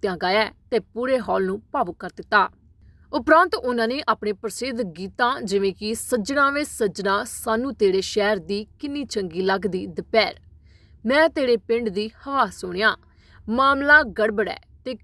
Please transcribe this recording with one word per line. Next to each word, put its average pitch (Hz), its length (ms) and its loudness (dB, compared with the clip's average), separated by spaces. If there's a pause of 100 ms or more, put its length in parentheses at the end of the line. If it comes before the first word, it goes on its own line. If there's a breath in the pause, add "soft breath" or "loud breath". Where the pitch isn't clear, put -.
ਦਿਆਂ" 185 160 -2
ਗਾਇਆ 196 320 2 (220)
ਤੇ 226 80 2
ਪੂਰੇ 254 400 -2
ਹਾਲ 190 260 0
ਨੂੰ 196 160 -4 (100)
ਭਾਵੁਕ 202 280 -2
ਕਰ 190 100 -10
ਦਿੱਤਾ। - 400 0 (640 soft breath)
ਉਪਰੰਤ 320 420 4
ਉਹਨਾਂ 240 320 0
ਨੇ 269 200 -4
ਆਪਣੇ 214 260 0
ਪ੍ਰਸਿੱਧ 233 480 -6
ਗੀਤਾਂ 196 600 -2
ਜਿਵੇਂ 196 320 0
ਕਿ 214 220 -6
"ਸੱਜਣਾ 269 540 0
ਵੇ 285 140 -2
ਸੱਜਣਾ, 202 600 -2
ਸਾਨੂੰ 240 520 -4
ਤੇਰੇ 190 260 2
ਸ਼ਹਿਰ 208 360 0
ਦੀ 202 280 -6 (140)
ਕਿੰਨੀ 285 260 -6
ਚੰਗੀ 185 360 -6
ਲੱਗਦੀ 190 440 -2
ਦੁਪਹਿਰ", 185 500 -2 (720 soft breath)
"ਮੈਂ 302 240 4
ਤੇਰੇ 254 280 2
ਪਿੰਡ 233 320 -2
ਦੀ 208 200 -4 (180)
ਹਵਾ 269 180 2
ਸੋਹਣਿਆ", 185 500 -2 (540 soft breath)
"ਮਾਮਲਾ 277 540 4
ਗੜਬੜ 208 460 -2
ਹੈ" - 100 -10 (260)
ਤੇ 254 180 -8